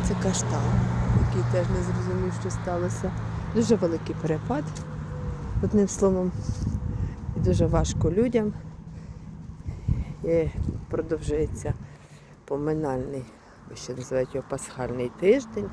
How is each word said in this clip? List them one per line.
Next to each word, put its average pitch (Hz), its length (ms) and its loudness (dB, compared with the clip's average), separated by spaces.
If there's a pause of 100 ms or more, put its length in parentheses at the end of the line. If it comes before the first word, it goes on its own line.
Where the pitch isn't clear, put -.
Це 208 100 2 (100)
каштан, 185 560 2 (480)
який 185 240 2
теж 180 180 2
не 180 140 2
зрозумів, 180 580 0
що 180 80 -4
сталося. 180 640 -2 (440)
Дуже 226 200 6
великий 170 460 0
перепад, 160 420 0 (1000)
одним 196 240 4
словом. 185 440 4 (1040)
І - 40 -2
дуже 175 260 6
важко 160 460 4
людям. 214 420 4 (1700)
І 165 240 4 (420)
продовжується 151 840 -2 (720)
поминальний, 139 800 -2 (440)
ви 120 60 -14
ще - 180 -10
називають 127 420 -2
його 131 140 -4
пасхальний 123 680 -4
тиждень. 208 540 2